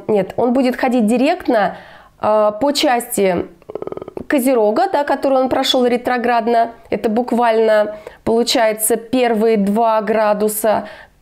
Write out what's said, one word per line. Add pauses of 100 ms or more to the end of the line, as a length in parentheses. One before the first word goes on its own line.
нет,
он
будет
ходить
директно, (440)
а,
по
части,
м, (760)
Козерога,
да,
который
он
прошел
ретроградно. (180)
Это
буквально, (260)
получается,
первые
два
градуса, (340)